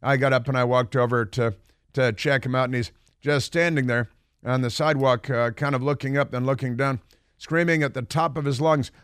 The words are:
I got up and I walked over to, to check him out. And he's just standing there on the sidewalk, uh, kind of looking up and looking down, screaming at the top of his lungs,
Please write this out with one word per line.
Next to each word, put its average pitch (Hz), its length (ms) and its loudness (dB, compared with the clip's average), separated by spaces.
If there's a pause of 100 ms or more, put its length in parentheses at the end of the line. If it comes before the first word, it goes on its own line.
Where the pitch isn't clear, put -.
I 135 140 2
got 131 140 2
up 127 160 2
and 139 80 0
I 127 80 2
walked 123 320 2
over 120 300 2
to, 113 300 -2 (380)
to 127 200 2
check 139 320 0
him 127 80 -2
out. 127 120 2
And 127 100 -4
he's 120 160 -4 (280)
just 139 280 -2
standing 165 400 0
there 120 240 0 (340)
on 127 160 0
the 123 80 -2
sidewalk, 135 580 0
uh, 120 220 0
kind 139 240 -4
of 127 80 -2
looking 139 340 -2
up 143 160 0
and 123 140 -4
looking 131 320 -2
down, 135 220 -2 (400)
screaming 165 420 0
at 135 140 -2
the 127 80 -4
top 160 340 -2
of 147 80 -4
his 135 160 -2
lungs, 156 300 2 (120)